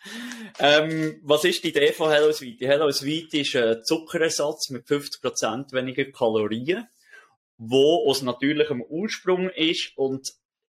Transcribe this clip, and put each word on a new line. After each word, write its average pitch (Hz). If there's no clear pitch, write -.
ähm, 156
was 147
ist 175
die 175
Idee 147
von 156
Hello 151
Sweetie? 127
Hello 143
Sweetie 151
ist 135
ein 113
Zuckerersatz 160
mit 123
fünfzig 143
Prozent 123
weniger 131
Kalorien, 117
wo 139
aus 135
natürlichem 139
Ursprung 185
ist 160
und 135